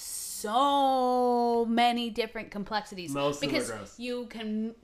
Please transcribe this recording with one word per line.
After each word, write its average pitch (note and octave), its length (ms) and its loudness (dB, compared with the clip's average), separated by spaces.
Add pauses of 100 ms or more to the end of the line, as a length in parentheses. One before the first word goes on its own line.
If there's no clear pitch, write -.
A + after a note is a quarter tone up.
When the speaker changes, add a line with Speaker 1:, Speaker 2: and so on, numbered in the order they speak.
(420)
Speaker 1:
so B3 1300 4
many A#3 420 4
different A3 400 -6
complexities. G3+ 600 -6
Speaker 2:
Most C#3+ 240 0
of - 40 -8
them - 80 0
are - 40 0
Speaker 1:
Because F#3 180 0
Speaker 2:
gross. G#2 280 -10
Speaker 1:
you B3 280 -6
can, A3 580 -6